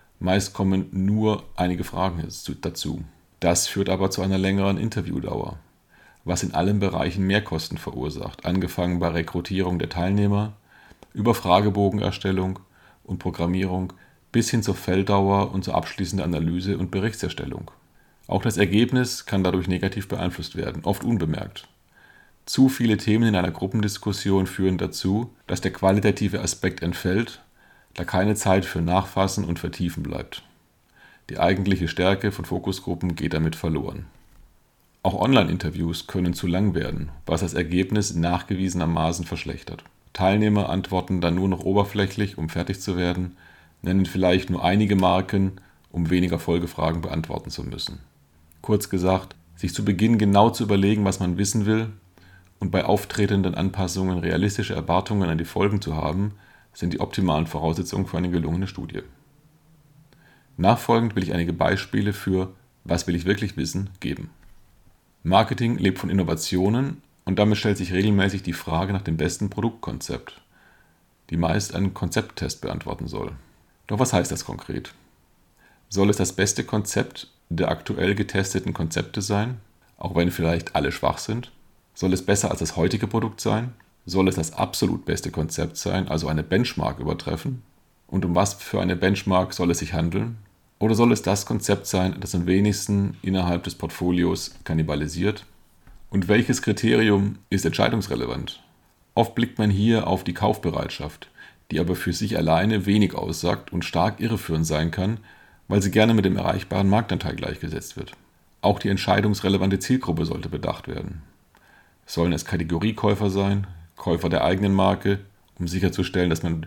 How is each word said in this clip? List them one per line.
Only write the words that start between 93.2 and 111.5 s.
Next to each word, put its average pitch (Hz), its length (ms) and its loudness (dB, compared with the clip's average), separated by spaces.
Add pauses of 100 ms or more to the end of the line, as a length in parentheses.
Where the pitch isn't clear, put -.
innerhalb 90 440 0
des 85 100 -6
Portfolios 87 800 0 (100)
kannibalisiert? 80 800 -2 (640)
Und 95 200 0
welches 117 340 4
Kriterium 107 760 4 (120)
ist 98 160 2
entscheidungsrelevant? 98 960 -2 (520)
Oft 113 200 2
blickt 117 240 -2
man 107 100 4
hier 107 380 4
auf 92 180 0
die 90 100 -4
Kaufbereitschaft, - 920 -2 (420)
die 76 100 0
aber 87 160 2
für 87 160 -2
sich 98 260 -2
alleine 95 480 2
wenig 101 280 4
aussagt - 580 -4
und 87 120 -2
stark 95 360 0
irreführend 90 460 0
sein 78 240 0
kann, 101 280 -2 (480)
weil 98 160 2
sie 98 80 0
gerne 110 240 6
mit 101 100 4
dem 95 120 4
erreichbaren 95 520 0
Marktanteil 101 480 0
gleichgesetzt - 600 -8
wird. - 160 -12 (500)
Auch 101 160 4
die 104 100 -2
entscheidungsrelevante 98 920 2
Zielgruppe 87 440 0
sollte 80 240 -6
bedacht - 400 -6
werden. - 340 -8 (840)